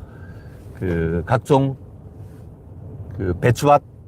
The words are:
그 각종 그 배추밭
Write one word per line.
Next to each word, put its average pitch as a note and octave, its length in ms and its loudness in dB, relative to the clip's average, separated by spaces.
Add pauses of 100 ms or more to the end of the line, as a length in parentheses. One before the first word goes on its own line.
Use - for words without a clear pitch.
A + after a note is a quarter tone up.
(760)
그 E2 500 0
각종 C3+ 520 2 (1400)
그 F#2 240 0
배추밭 C#3+ 420 6 (260)